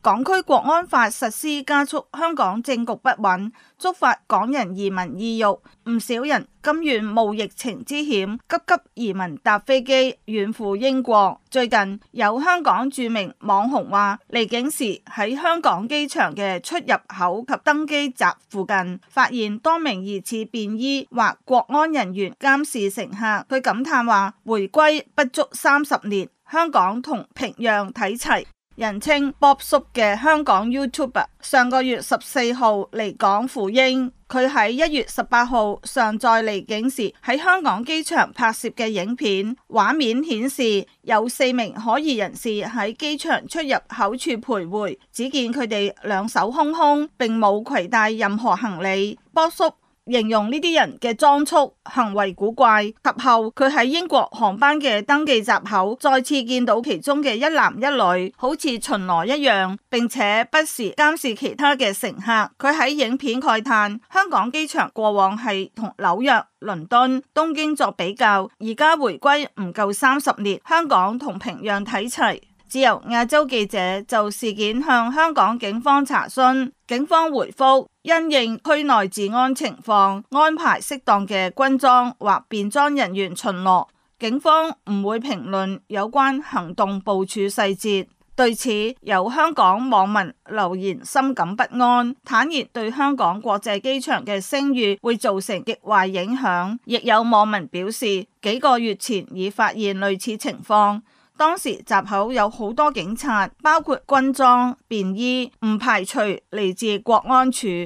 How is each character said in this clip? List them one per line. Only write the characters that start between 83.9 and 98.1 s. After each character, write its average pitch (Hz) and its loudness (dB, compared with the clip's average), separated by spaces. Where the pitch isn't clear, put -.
警 233 -4
方 320 2
唔 202 0
會 214 -2
評 226 -6
論 190 -4
有 208 -4
關 269 0
行 180 -8
動 196 -2
部 190 0
署 202 -6
細 196 -2
節。 196 -2
對 240 4
此， 240 -4
有 196 0
香 311 4
港 220 4
網 202 4
民 196 0
留 190 -2
言 190 -4
深 269 0
感 185 -2
不 233 0
安， 240 2
坦 269 0
言 269 -4
對 226 -6
香 277 0
港 196 0
國 214 -2
際 202 -4
機 269 -2
場 262 -4
嘅 202 -4
聲 277 -2
譽 208 0
會 240 -2
造 196 -2
成 190 -6
極 - -6
壞 190 2
影 190 -4
響。 196 -2
亦 233 -2
有 226 4
網 220 4
民 196 -4
表 180 -6
示， 202 -4